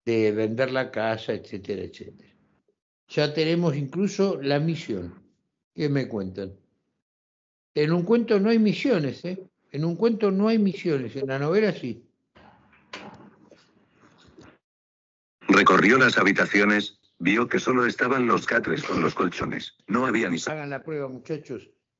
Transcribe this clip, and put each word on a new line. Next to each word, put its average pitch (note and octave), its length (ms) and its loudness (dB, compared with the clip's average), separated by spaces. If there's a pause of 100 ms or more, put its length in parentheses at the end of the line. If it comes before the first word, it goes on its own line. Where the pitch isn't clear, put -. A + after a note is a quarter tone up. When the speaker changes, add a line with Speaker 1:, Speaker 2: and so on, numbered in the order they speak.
Speaker 1:
de A2 260 2
vender A2+ 400 0
la C3 180 -2
casa, A2 440 -4
etcétera, G2 500 -8
etcétera. - 500 -16 (760)
Ya D3 260 -2
tenemos E3 420 0
incluso F3+ 680 -2
la C#3+ 180 2
misión. A2 600 -6 (540)
¿Qué D3 140 -2
me C3+ 180 0
cuentan? G2 500 -8 (1160)
En D3+ 160 2
un F3 120 0
cuento A3 360 2
no G#3 100 2
hay A#3 100 4
misiones, G3 680 0
¿eh? F#3+ 180 -8 (280)
En D3+ 140 -4
un E3+ 100 -2
cuento G#3+ 340 0
no G3 200 2
hay A3+ 100 2
misiones, D3+ 560 0
en C3+ 120 -6
la C3+ 120 -2
novela F#3 320 2
sí. - 340 -8 (3500)
Speaker 2:
Recorrió G2 500 6
las B2 220 4
habitaciones, G2+ 800 2 (200)
vio G#2+ 280 2
que - 120 0
solo B2 260 0
estaban A#2+ 420 0
los F#2+ 180 0
catres E2 380 -2
con - 180 -4
los D#2 140 0
colchones. - 600 -6 (120)
No - 180 0
había A2 240 0
ni E2+ 100 -2
sa- - 140 -6
Speaker 1:
Hagan D3 160 -10
la C3+ 140 -10
prueba, D3 240 -6
muchachos. C3 640 -10 (300)